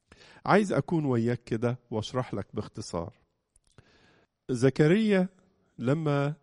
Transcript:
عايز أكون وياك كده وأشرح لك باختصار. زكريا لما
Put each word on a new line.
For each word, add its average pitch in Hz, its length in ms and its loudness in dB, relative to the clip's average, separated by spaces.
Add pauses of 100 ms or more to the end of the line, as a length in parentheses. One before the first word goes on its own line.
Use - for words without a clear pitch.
(460)
عايز 185 280 4
أكون 156 320 0
وياك 120 380 0
كده 120 360 -4 (120)
وأشرح 117 420 -6
لك 101 200 -8
باختصار. 101 600 -8 (1400)
زكريا 175 800 2 (480)
لما 143 640 0